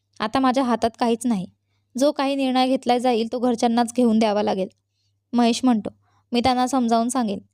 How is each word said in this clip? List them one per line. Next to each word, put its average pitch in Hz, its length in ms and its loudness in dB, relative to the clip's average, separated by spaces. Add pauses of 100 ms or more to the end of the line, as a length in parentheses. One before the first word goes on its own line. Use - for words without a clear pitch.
(200)
"आता 220 200 -2
माझ्या 262 240 2
हातात 233 260 0 (100)
काहीच 233 280 -2
नाही. 196 200 -2 (500)
जो 277 140 2
काही 277 240 -2
निर्णय 262 320 0
घेतला 254 300 0
जाईल, 233 340 0
तो 254 80 -4
घरच्यांनाच 233 560 0
घेऊन 226 240 2
द्यावा 208 240 0
लागेल." 202 240 -2 (680)
महेश 240 300 2
म्हणतो, 233 260 2 (420)
"मी 240 80 0
त्यांना 254 280 0
समजावून 233 420 0
सांगेन, 214 300 -4 (140)